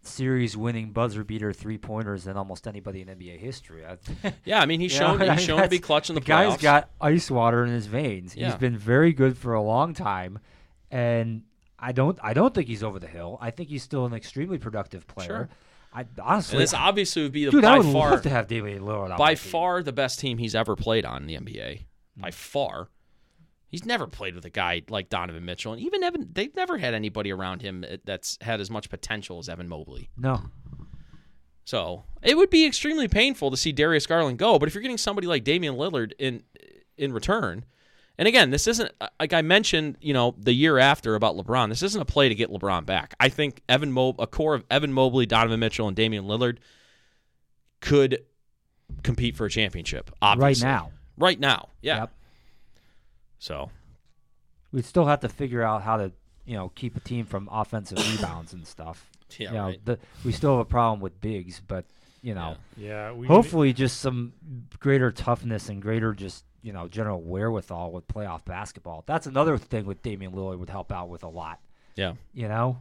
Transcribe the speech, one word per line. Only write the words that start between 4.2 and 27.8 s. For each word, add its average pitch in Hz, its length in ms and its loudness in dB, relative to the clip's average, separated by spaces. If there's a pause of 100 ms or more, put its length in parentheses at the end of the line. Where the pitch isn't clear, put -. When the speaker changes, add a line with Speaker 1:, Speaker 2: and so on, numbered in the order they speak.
Speaker 1:
<laughs> - 40 -20
Speaker 2:
Yeah, - 160 2
I 135 60 6
mean, 160 140 0
he's 180 120 -2
Speaker 1:
You 139 60 0
Speaker 2:
shown, 156 220 4
Speaker 1:
know, 190 100 4
<laughs> - 20 6
Speaker 2:
he's 175 120 4
shown 165 180 4
to 180 60 4
be 180 80 2
Speaker 1:
that's, 175 100 -2
Speaker 2:
clutch 151 220 2
in 160 80 -4
the 151 40 0
Speaker 1:
the 123 60 -10
guy's 160 300 4
Speaker 2:
playoffs. - 40 -8
Speaker 1:
got 147 300 6 (100)
ice 156 300 4
water 120 340 4
in 120 60 0
his 117 160 -4
veins. 104 480 -4
Speaker 2:
Yeah. - 120 -4
Speaker 1:
He's 113 100 -2
been 123 200 0
very 127 360 6
good 127 260 4
for 120 160 -2
a 107 80 2
long 127 320 0
time, 98 440 -6 (540)
and 117 500 -2 (340)
I 123 140 -8
don't, 131 320 2
I 110 120 -2
don't 202 200 4
think 117 140 -2
he's 110 160 -6
over 98 160 -6
the 85 80 -14
hill. 85 320 -12
I 117 100 -6
think 160 180 -12
he's 143 140 -8
still 127 240 -4
an 120 80 -4
extremely 151 440 -8
productive 104 500 -10
player. 92 180 -12
Speaker 2:
Sure. 113 220 -8 (440)
Speaker 1:
I 123 120 -10 (180)
honestly, 170 340 0
Speaker 2:
And 147 60 6
this 160 120 2
obviously 175 500 2
would 135 80 -4
be 147 140 0
the, 135 40 2
Speaker 1:
dude, 285 120 10
Speaker 2:
by 226 120 12
Speaker 1:
I 277 40 10
would 160 140 6
Speaker 2:
far, 147 200 4
Speaker 1:
love - 100 2
to 139 80 0
have 117 160 0
Damian 104 380 -6
Lillard 101 260 -4
on 90 80 -6
Speaker 2:
by 151 120 6
Speaker 1:
my 160 40 4
team. 185 160 -8
Speaker 2:
far 180 320 0
the 147 100 -4
best 131 280 -2
team 123 180 -4
he's 113 160 -4
ever 110 220 2
played 113 280 2
on 64 180 -8
in 73 40 -12
the 80 80 -10
N 69 100 -10
B - 160 -12
A. 60 240 -12 (320)
By - 140 -10
Speaker 1:
Mm. - 40 -14
Speaker 2:
far. - 540 -6 (800)
He's 175 160 -12
never 226 220 -4
played 90 300 -12
with 85 80 -16
a 85 60 -16
guy 87 380 -2
like 101 220 -6
Donovan 87 340 -6
Mitchell, 90 280 -8
and 117 100 -10
even 370 220 -4
Evan, 349 280 -4
they've 214 220 -6
never 370 240 -4
had 127 160 -2
anybody 107 380 -4
around 92 300 -8
him 92 220 -10 (200)